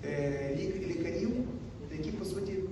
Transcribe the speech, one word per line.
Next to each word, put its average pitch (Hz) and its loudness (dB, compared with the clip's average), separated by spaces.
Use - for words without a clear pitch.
е, 143 2
лік-, - 0
лікарів, - 2
які, - -2
по 196 -2
суті 196 -2